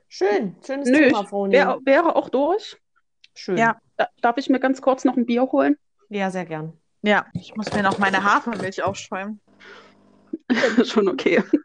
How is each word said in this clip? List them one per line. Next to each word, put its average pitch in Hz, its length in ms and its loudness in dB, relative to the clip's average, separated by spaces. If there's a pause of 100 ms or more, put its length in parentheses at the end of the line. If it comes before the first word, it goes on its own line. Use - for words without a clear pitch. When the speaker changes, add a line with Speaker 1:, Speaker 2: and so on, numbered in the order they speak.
Speaker 1:
Schön, 339 560 -2
schönes 269 240 -6
Speaker 2:
Nö, 269 100 4 (100)
Speaker 1:
Thema, 208 140 0
Speaker 2:
ich 190 60 -8
Speaker 1:
Froni. 202 260 -2
Speaker 2:
wär-, 254 300 4
wäre 302 320 4
auch - 120 -2
durch. 311 480 -2 (580)
Speaker 1:
Schön. - 240 -6
Speaker 3:
Ja. 226 180 2 (200)
Speaker 2:
Da-, - 120 -2 (120)
darf 240 180 2
ich 277 100 -8
mir 254 120 2
ganz 262 200 -2
kurz 262 240 0
noch 254 120 0
ein 233 100 0
Bier 240 240 0
holen? 285 260 2 (340)
Speaker 1:
Ja, 196 200 -4
sehr 180 140 -6
gern. 160 300 -10 (300)
Speaker 3:
Ja, 208 280 2
ich - 240 -12
muss 214 160 -8
mir 208 100 -2
noch 190 160 0
meine 190 240 2
Hafermilch 202 600 -2
aufschäumen. 202 560 -8 (1080)
Speaker 2:
<laughs> 226 360 2
Schon 202 240 2
okay. 170 340 2 (220)